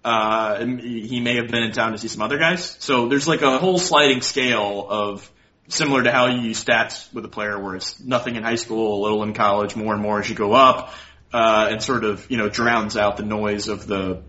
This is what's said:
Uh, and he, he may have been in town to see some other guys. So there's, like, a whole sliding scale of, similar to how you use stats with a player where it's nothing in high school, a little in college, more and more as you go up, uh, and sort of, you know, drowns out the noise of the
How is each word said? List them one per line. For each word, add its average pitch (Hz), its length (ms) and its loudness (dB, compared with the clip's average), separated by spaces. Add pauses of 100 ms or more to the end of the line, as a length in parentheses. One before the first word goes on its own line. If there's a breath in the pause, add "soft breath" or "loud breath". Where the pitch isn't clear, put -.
Uh, 110 540 0
and 123 220 -4
he, 117 260 -8
he 120 140 -4
may 120 160 0
have 117 140 -2
been 117 120 0
in 110 100 -2
town 113 200 0
to 107 60 -8
see 110 100 -8
some 110 140 -6
other 127 160 -2
guys. 170 400 0
So 123 300 0
there's, 139 200 2
like, 151 140 2
a 131 160 4
whole 185 200 2
sliding 143 440 4
scale 107 680 0
of, 101 420 -4 (380 soft breath)
similar 139 340 2
to 120 80 4
how 127 180 4
you 123 120 0
use 113 240 -4
stats - 480 0
with 117 120 -10
a 107 40 -14
player 104 300 -6
where 98 180 -8
it's - 240 -12
nothing 123 360 -2
in 110 60 -8
high 117 140 0
school, 110 420 -2
a - 40 -2
little 107 200 0
in 104 120 -4
college, 104 420 2
more 107 160 -2
and 104 100 -2
more 104 180 0
as 104 80 -6
you 110 60 -6
go 104 180 0
up, 131 400 6 (400 loud breath)
uh, 110 380 4
and 110 120 -6
sort 123 220 -2
of, 101 260 -4
you 123 80 -2
know, 107 100 0
drowns 113 480 0
out 104 220 2
the - 60 -8
noise 104 440 -4
of 101 180 -8
the 95 420 -4